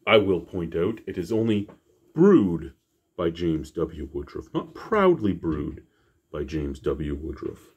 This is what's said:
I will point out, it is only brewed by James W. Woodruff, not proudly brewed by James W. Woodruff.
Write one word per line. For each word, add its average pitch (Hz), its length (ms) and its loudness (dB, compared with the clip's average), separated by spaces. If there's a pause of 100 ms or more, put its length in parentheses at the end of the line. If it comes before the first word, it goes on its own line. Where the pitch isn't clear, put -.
I 107 120 6
will 95 220 4
point 85 360 -6
out, 98 300 0
it 92 100 -8
is 87 160 -4
only 107 360 0 (460)
brewed 104 600 4 (420)
by 87 140 0
James 82 400 -2
W. 78 420 -6
Woodruff, - 400 -10
not - 220 -6
proudly 180 580 2
brewed 76 500 -4 (480)
by 76 140 -6
James 71 360 -6
W. 71 340 -4
Woodruff. - 640 -10